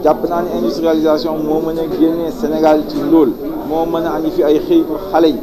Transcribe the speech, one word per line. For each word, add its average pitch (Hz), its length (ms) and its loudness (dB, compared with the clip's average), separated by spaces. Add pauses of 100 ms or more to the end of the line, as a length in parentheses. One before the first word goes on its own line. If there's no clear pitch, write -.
Jàpp 156 260 2
naa 170 140 -2
ne 175 60 -4 (100)
industrialisation 160 760 0
moo 156 280 0
mën 160 140 -4
a 165 40 -2 (160)
génne 165 320 0
Sénégal 156 560 2
ci - 100 -6 (140)
lool, 156 200 6 (360)
moo 160 180 -2
mën 165 200 -2
a 156 120 -4
andi 160 140 -2
fi 170 120 0
ay 151 160 4
xëy 170 240 2
pour 156 140 -4 (140)
xale 160 180 4
yi. 127 140 -2